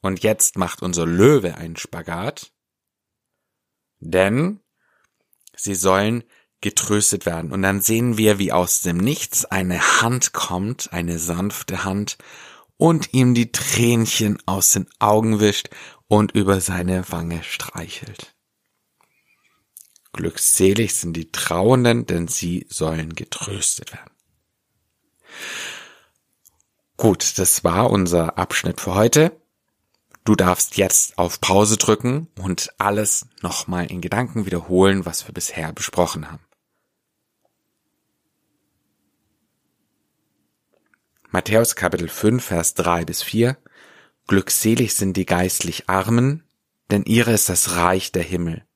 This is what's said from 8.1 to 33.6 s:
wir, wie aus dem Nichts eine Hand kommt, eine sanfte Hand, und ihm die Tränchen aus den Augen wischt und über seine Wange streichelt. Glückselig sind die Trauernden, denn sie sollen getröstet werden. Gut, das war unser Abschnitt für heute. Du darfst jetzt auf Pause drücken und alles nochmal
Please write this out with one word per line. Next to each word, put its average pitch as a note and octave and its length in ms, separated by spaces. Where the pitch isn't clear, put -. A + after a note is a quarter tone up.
wir, G#2+ 220
wie G2 140
aus F2 280
dem F2 180
Nichts - 460
eine F#2 580
Hand A#2+ 300
kommt, F#2 600
eine E2+ 260
sanfte F2 680
Hand, G2 340
und D#3+ 380
ihm B2 200
die A#2 180
Tränchen A2+ 960
aus F#2+ 260
den F#2+ 160
Augen G#2+ 420
wischt G#2 300
und G#2 260
über G2 280
seine F2+ 500
Wange E2+ 320
streichelt. - 920
Glückselig F#2+ 840
sind E2+ 200
die E2 180
Trauernden, A#2 720
denn E2+ 220
sie - 400
sollen D#2+ 460
getröstet - 800
werden. - 180
Gut, - 420
das - 260
war F#2 260
unser E2+ 480
Abschnitt - 420
für F2+ 140
heute. B2 460
Du G#2+ 100
darfst F2+ 420
jetzt - 420
auf F2+ 220
Pause G#2 360
drücken B2 520
und F#2 400
alles G2+ 480
nochmal F2 440